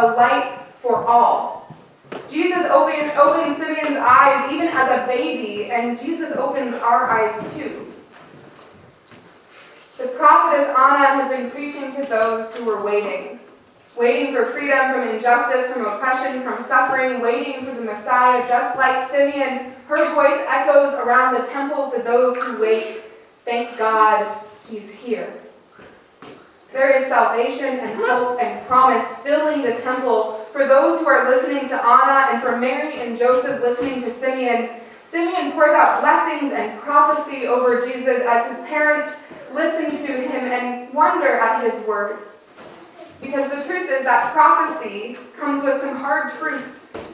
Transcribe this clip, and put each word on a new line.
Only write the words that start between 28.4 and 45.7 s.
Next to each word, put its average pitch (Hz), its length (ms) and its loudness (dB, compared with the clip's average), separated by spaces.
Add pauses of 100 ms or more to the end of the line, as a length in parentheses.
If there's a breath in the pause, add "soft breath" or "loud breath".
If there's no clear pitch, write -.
promise 254 380 4 (180)
filling 294 380 0
the 233 140 0
temple 254 760 -2
for 277 140 0
those 320 340 4
who 311 60 0
are 247 200 4
listening 262 440 0
to 262 40 -2
Anna 269 580 4
and 240 100 -2
for 240 160 -2
Mary 269 420 -4
and 233 160 -6
Joseph 247 460 2
listening 247 400 -2
to 233 100 -6
Simeon. 247 560 -2 (420 loud breath)
Simeon 339 420 -2
pours 302 180 4
out - 320 4
blessings 294 500 2
and 214 300 -6
prophecy 277 640 2
over 247 340 0
Jesus 247 480 -2
as 240 260 0
his 240 120 -12
parents 302 460 0 (420 loud breath)
listen 320 360 -2
to 277 220 -6
him 254 400 -4
and 247 400 -6
wonder 311 460 2
at 226 240 0
his 220 240 -2
words. 208 600 -6 (760)
Because 277 260 -4
the 285 140 -6
truth 359 260 -6
is 262 160 -2
that 240 300 2
prophecy 294 840 2 (200)
comes 277 260 -4
with 269 160 0